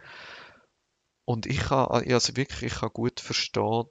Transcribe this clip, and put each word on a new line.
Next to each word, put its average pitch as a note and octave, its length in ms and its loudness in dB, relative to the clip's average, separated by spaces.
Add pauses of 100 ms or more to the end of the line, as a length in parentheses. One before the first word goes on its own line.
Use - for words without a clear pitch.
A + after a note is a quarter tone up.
(1200)
Und A2+ 220 -2
ich C#3 120 0
kann, C3+ 300 4
also A#2+ 480 2
wirklich, B2 360 -2
ich - 80 -6
kann A2+ 120 0
gut A#2 280 -2
verstehen, A2 720 0